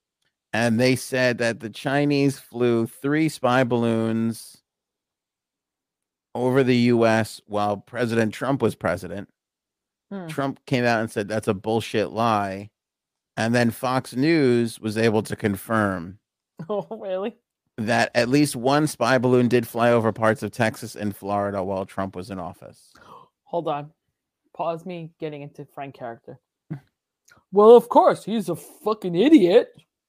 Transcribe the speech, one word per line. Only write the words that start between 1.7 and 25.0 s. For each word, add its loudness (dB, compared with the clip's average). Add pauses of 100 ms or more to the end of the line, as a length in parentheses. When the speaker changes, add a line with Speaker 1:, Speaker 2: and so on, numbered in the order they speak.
Speaker 1:
Chinese 0
flew 0
three -2
spy 2
balloons -2 (1800)
over 2
the 4
U 4
S 0
while -2
President -2
Trump -4
was 0
president. -6 (800)
Speaker 2:
Hmm. -12
Speaker 1:
Trump -6
came -2
out 2
and -6
said, -6
"That's -6
a 0
bullshit -4
lie." -2 (680)
And -2
then 2
Fox -4
News 2
was -6
able 2
to -8
confirm -2 (240)
Speaker 2:
<laughs> -18
Oh, -6
really? -8 (440)
Speaker 1:
that 0
at 0
least 2
one 0
spy 0
balloon 4
did 2
fly 0
over 2
parts 0
of -6
Texas -4
and -6
Florida -4
while -6
Trump -8
was -12
in -12
office. -16 (280)
Speaker 2:
<gasps> -20
Hold -6
on. -6 (640)
Pause -6
me -12